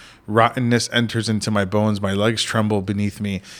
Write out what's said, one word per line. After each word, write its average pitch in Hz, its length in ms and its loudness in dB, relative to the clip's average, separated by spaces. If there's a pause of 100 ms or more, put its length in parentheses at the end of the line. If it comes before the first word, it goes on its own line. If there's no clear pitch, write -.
(280)
Rottenness 117 640 2
enters 113 360 0
into 110 220 0
my 101 140 2
bones, 104 360 0
my 98 120 -2
legs 107 320 0
tremble 107 380 0
beneath 101 380 -4
me. 101 220 -4 (180)